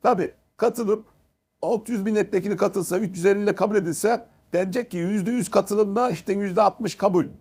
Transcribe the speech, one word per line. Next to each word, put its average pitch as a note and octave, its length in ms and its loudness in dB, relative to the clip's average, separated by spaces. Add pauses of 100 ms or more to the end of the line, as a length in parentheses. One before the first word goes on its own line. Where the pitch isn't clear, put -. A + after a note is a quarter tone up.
Tabii G3+ 320 2 (220)
katılım A3 480 -2 (580)
altı A3 300 -4
yüz G#3 100 -2
milletvekili G#3 540 0
katılsa, F#3 420 0
üç F#3+ 180 -4
yüz E3+ 100 0
elli G3+ 160 4
ile G3+ 120 2
kabul G#3 220 0
edilse G#3 500 0 (260)
denecek F#3+ 380 -2
ki F#3 60 -8
yüzde F#3 340 -2
yüz A#3+ 200 -2
katılımla G#3 600 2
işte - 220 -4
yüzde G3+ 300 0
altmış - 320 0
kabul. F3+ 300 2 (160)